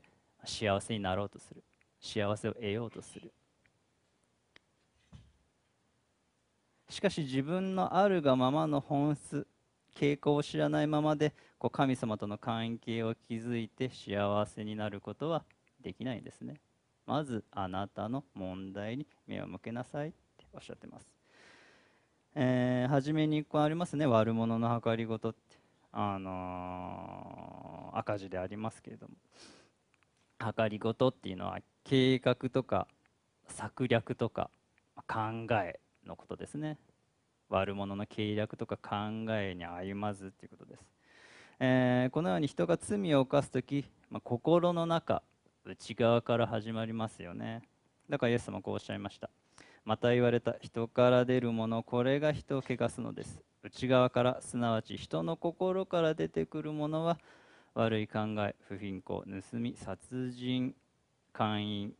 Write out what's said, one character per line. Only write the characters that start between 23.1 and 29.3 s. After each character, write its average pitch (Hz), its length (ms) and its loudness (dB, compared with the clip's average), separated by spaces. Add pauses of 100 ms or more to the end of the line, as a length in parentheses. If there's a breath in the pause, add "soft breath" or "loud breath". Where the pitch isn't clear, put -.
め 156 140 4
に 151 160 0
こ 151 160 0
う - 20 6
あ 151 80 4
り 156 60 0
ま 175 100 -2
す 160 100 -6
ね、 147 120 2
悪 113 260 6
者 113 240 0
の 117 240 2
計 113 160 0
り 113 80 -4
ご 110 140 -4
と 113 100 -4
っ 110 40 -4
て。 - 60 -20 (520 soft breath)
あ 104 260 -2
の 92 1800 -10
ー、 - 60 -6
赤 107 180 -2
字 95 120 -12
で 92 100 -4
あ 92 80 -4
り 104 100 -10
ま 110 140 -4
す - 100 -20
け - 100 -16
れ 110 60 -14
ど - 100 -18
も。 - 60 -20 (1300 loud breath)